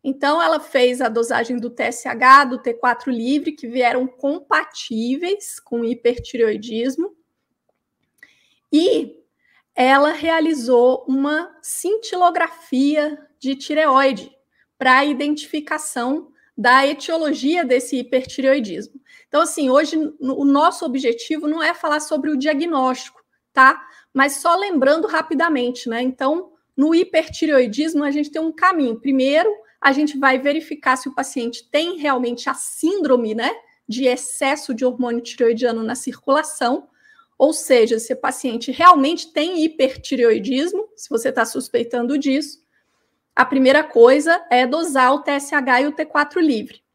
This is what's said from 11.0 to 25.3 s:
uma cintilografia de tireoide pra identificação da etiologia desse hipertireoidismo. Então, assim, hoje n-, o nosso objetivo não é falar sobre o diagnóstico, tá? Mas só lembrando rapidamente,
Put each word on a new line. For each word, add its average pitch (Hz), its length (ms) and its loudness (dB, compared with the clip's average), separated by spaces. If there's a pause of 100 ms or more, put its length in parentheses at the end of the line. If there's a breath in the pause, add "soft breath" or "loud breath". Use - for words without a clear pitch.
uma 294 520 -2
cintilografia 330 1600 -2 (220)
de 269 160 -6
tireoide 277 760 0 (460)
pra 254 260 4
identificação 294 1300 -4 (240 soft breath)
da 247 300 4
etiologia 302 800 -2
desse 254 320 0
hipertireoidismo. 254 1040 -2 (260 soft breath)
Então, 294 140 2
assim, 311 300 0
hoje 302 240 2
n-, 311 240 -4
o 269 260 -4
nosso 311 400 2
objetivo 269 640 -4
não 311 160 -4
é 330 100 0
falar 302 280 -4
sobre 311 280 -4
o 294 80 -2
diagnóstico, 277 880 -2 (280)
tá? 269 320 4 (300 loud breath)
Mas 277 200 0
só 339 220 0
lembrando 330 520 0
rapidamente, 302 800 -2